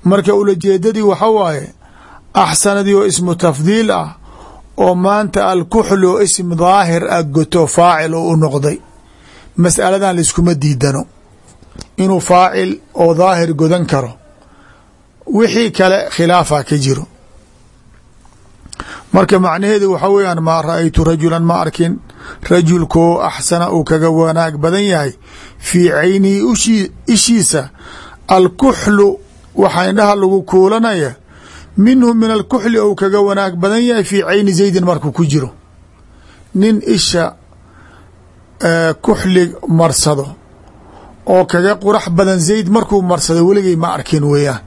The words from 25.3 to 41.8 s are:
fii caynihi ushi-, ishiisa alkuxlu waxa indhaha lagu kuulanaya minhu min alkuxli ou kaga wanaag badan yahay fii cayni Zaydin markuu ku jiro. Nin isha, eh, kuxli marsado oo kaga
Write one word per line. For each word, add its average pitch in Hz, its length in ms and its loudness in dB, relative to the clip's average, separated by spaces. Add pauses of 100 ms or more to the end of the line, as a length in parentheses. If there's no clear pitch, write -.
fii 175 320 2
caynihi 196 520 0
ushi-, 220 480 0 (160)
ishiisa 190 600 0 (600)
alkuxlu 196 880 2 (360)
waxa 180 360 0
indhaha 208 260 2
lagu 190 260 0
kuulanaya 190 720 0 (640)
minhu 240 380 4
min 226 160 2
alkuxli 220 480 -2
ou 208 160 2
kaga 196 260 0
wanaag 196 360 0
badan 202 260 0
yahay 233 220 0
fii 196 180 -2
cayni 196 300 0
Zaydin 180 320 2
markuu 151 280 -2
ku 170 140 0
jiro. 139 240 -2 (1040)
Nin 208 320 2
isha, - 500 -2 (1200)
eh, 165 420 0
kuxli 185 520 0 (140)
marsado 151 580 0 (1000)
oo 185 200 4
kaga 185 360 0